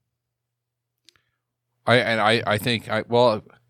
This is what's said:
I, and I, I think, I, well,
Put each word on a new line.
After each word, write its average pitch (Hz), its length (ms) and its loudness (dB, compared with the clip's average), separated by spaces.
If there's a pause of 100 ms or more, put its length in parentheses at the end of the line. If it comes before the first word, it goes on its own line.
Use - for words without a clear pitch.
(1900)
I, 117 100 4
and 113 260 0
I, 113 240 2
I 104 120 -2
think, 117 320 -6
I, 110 180 -4
well, 117 360 0 (260)